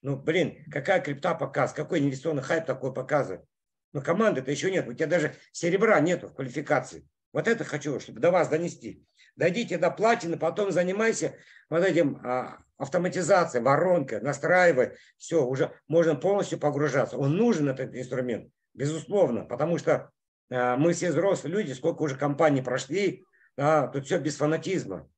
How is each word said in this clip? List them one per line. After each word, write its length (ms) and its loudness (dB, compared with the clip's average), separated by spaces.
Ну, 140 -4
блин, 540 -2
какая 300 0
крипта 340 -4
показ, 400 -2
какой 240 -2
инвестиционный 440 0
хайп 220 -2
такой 280 -4
показывает? 520 -2
Ну, 100 -4
команды-то 480 0
ещё 200 -2
нет, 180 -2
у 60 -10
тебя 120 -2
даже 280 0
серебра 480 2
нету 280 0
в 60 -20
квалификации. 720 -4
Вот 140 -2
это 180 0
хочу, 360 -6
чтобы 200 -14
до 100 4
вас 180 2
донести. 560 -6
Дойдите 420 0
до 120 2
платины, 460 0
потом 360 -2
занимайся 640 0
вот 160 2
этим, 400 2
а, 340 -4
автоматизацией, 840 2
воронкой, 580 2
настраивай. 760 2
Всё, 280 0
уже 260 -2
можно 280 4
полностью 440 0
погружаться. 600 0
Он 180 2
нужен, 320 4
этот 260 -4
инструмент, 560 -6
безусловно, 680 0
потому 340 -2
что, 320 -2
а, 260 0
мы 160 4
все 180 -2
взрослые 420 0
люди, 200 -4
сколько 300 -4
уже 140 -2
компаний 460 2
прошли, 640 -4
да, 300 2
тут 200 -6
всё 120 0
без 180 -4
фанатизма. 800 -4